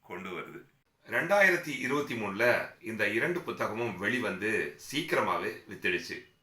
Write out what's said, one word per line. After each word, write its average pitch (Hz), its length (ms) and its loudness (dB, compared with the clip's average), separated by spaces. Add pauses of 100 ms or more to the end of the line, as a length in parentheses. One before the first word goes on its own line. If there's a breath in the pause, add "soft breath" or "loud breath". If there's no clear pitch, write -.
கொண்டு 92 280 -8
வருது. 71 240 -10 (460)
ரெண்டாயிரத்தி 170 680 4 (120)
இருபத்தி 139 360 0
மூணுல 101 240 0 (460)
இந்த 107 140 0 (140)
இரண்டு 175 280 0
புத்தகமும் 113 560 -2
வெளிவந்து 107 480 0 (380)
சீக்கிரமாவே 120 640 0 (160)
வித்துடுச்சு. 90 500 -2 (240)